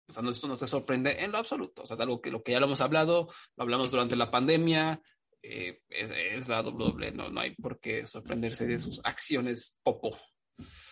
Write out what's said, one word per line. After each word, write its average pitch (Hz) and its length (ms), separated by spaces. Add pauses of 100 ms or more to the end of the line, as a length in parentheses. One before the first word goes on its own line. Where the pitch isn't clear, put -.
o - 40
sea, 110 100
no, 123 80
esto 120 180
no 131 80
te 127 100
sorprende 131 560
en 202 100
lo 214 60
absoluto. - 440
O 107 40
sea, 110 80
es 113 60
algo 120 220
que, - 80
lo 131 120
que 120 100
ya 123 80
lo 139 60
hemos 135 140
hablado, 160 480 (280)
lo 123 60
hablamos 123 280
durante 123 260
la 120 140
pandemia, 160 720 (400)
eh, - 480
es, 107 200
es 104 380
la 113 140
W 120 300
W - 140
E, - 60
no, - 160
no - 120
hay - 140
por - 240
qué 113 280
sorprenderse 113 600
de 120 140
sus - 240
acciones 123 800
popo. - 340 (760)